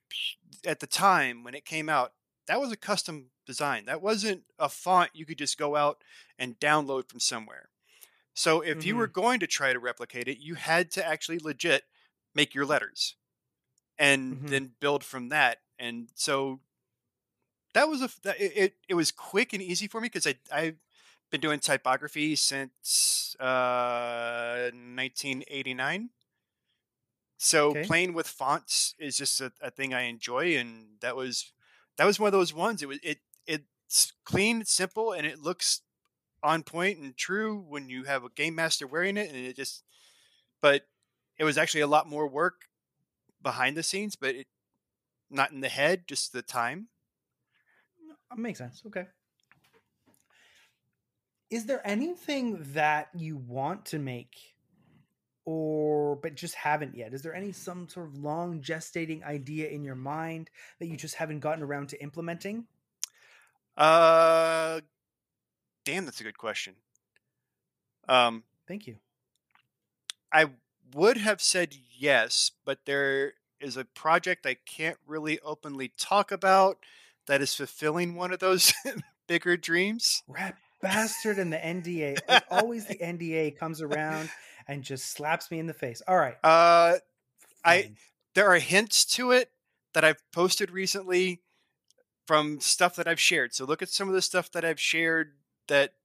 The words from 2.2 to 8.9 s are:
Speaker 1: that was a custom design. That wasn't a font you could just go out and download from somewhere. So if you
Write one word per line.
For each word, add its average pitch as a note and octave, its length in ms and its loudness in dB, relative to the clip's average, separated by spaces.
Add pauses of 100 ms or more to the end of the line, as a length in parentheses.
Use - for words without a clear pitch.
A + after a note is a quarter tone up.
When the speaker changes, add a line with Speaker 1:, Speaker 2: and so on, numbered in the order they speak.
Speaker 1:
that G#3 140 0
was C4+ 120 -2
a G#3 40 -8
custom D#3+ 540 -6 (160)
design. C3 380 -4
That D3 180 -6
wasn't G3+ 400 -2 (160)
a D3+ 100 0
font F3 460 2
you D#3 100 -14
could D3+ 140 -14
just C#3+ 200 -4
go D3 180 0
out D3 260 0 (360)
and B2 200 -6
download C#3+ 500 2
from B2 120 -12
somewhere. A2 480 -6 (680)
So E3+ 260 2
if D#3 240 -4
you G3 120 0